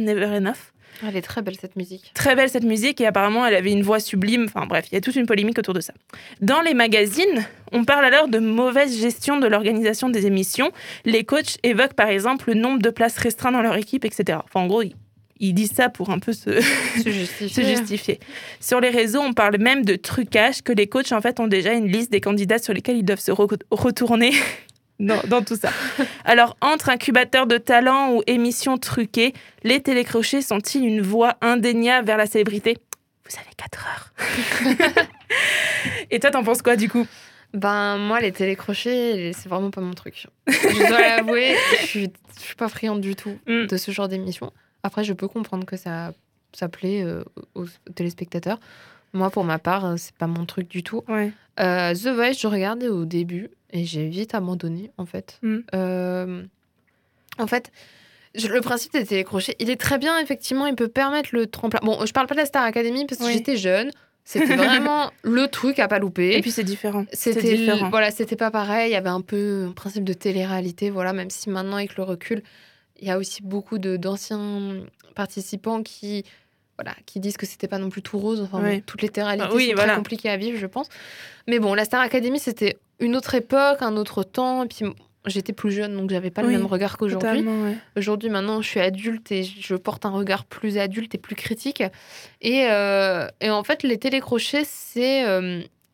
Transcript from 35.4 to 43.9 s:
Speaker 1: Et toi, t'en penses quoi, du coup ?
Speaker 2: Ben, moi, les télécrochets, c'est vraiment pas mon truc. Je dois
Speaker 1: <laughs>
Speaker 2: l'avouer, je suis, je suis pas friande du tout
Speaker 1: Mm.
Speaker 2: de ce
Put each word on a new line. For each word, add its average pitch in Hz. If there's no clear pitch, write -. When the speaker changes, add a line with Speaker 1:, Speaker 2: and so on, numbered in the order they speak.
Speaker 1:
Et 233
toi, 277
t'en 269
penses 233
quoi, 240
du 214
coup ? 240
Speaker 2:
Ben, 202
moi, 208
les 208
télécrochets, 196
c'est -
vraiment 190
pas 190
mon 180
truc. -
Je 277
dois 233
Speaker 1:
<laughs> 226
Speaker 2:
l'avouer, 240
je 330
suis, 196
je -
suis -
pas 220
friande 214
du 196
tout 202
Speaker 1:
Mm. 233
Speaker 2:
de 190
ce 196